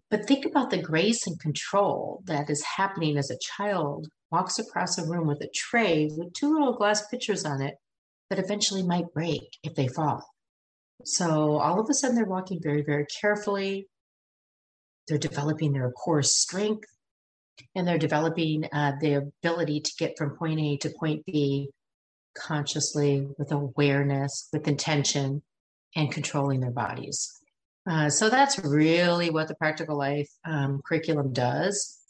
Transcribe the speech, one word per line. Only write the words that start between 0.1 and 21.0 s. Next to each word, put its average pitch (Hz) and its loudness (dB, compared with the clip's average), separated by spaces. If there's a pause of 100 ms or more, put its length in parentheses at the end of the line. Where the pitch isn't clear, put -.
think 269 4
about - 0
the 170 0
grace 180 2
and 165 -4
control - -2
that 147 -2
is 143 -2
happening 165 0
as 139 -2
a - -6 (200)
child 156 -2 (240)
walks 180 0
across 180 -4
a 170 -2
room 165 0
with 147 0
a - -10
tray 165 2
with 170 -8
two 294 0
little 285 2
glass 208 2
pitchers 214 -4
on 139 -2
it 143 -4 (540)
that 196 -2
eventually 196 -2
might 175 0
break 156 -2 (220)
if 156 -8
they 131 2
fall. 147 -2 (800)
So 151 2
all 170 2
of 220 0
a 285 4
sudden, 254 2
they're 226 4
walking 185 -4
very, 147 0
very 147 0 (160)
carefully. 196 -2 (1200)
They're 151 0
developing 151 -2
their 127 -2
core 151 0
strength, 214 0 (880)
and 180 0
they're 170 2
developing, 156 0
uh, 147 0
the 151 2
ability 151 -2
to - -6
get - -2
from 143 -4
point 156 -2
A 147 0
to 147 -4
point 156 -2